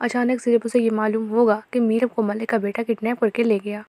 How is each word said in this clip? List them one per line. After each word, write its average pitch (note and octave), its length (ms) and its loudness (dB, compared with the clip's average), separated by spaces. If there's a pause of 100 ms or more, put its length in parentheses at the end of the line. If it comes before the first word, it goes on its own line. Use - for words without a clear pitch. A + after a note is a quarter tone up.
अचानक A#3+ 400 0
से A#3+ 120 0
जब A#3 140 2
उसे A#3+ 140 2
ये A3+ 120 2
मालूम G#3+ 360 -2
होगा A3 340 2 (100)
कि B3 100 0
मीरब A3+ 280 2
को A3+ 140 -2
मलिक G#3+ 260 -4
का A3+ 100 2
बेटा G3+ 220 -4
किडनैप A3+ 380 -2
करके A3+ 240 2
ले G#3+ 140 2
गया G#3 300 -10